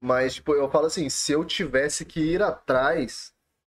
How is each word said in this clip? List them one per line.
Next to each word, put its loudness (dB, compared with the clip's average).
Mas, 0
tipo, -2
eu 2
falo 4
assim, -2
se -2
eu 2
tivesse -2
que -8
ir 0
atrás, 0